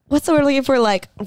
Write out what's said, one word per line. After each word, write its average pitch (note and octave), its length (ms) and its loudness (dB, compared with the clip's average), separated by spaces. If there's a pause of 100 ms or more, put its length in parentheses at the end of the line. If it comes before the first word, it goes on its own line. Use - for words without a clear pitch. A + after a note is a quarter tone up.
what's D4 180 -2
the E4+ 60 0
word D4+ 80 4
I'm C#4+ 40 0
looking C4+ 180 0
for? C4 160 0
Like, G#3 300 -2 (180)